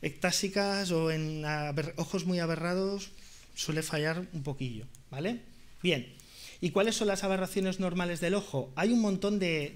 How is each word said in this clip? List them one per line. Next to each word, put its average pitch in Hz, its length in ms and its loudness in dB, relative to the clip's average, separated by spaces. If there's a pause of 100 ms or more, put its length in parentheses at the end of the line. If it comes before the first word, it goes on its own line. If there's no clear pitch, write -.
ectásicas 196 920 0
o 160 180 4
en 156 340 -2
aber-, 151 520 -2
ojos 165 300 -2
muy 180 140 2
aberrados 180 720 0 (440)
suele 156 260 -2
fallar 160 520 0
un 156 100 -4
poquillo, 127 420 -4 (240)
¿vale? 185 300 -2 (420)
Bien, 160 320 0 (460)
¿y 180 120 0
cuáles 214 240 4
son 214 120 2
las 196 160 2
aberraciones 190 560 2
normales 175 400 0
del 175 140 2
ojo? 139 420 0
Hay 196 160 4
un 240 80 6
montón 202 400 4
de, 156 360 0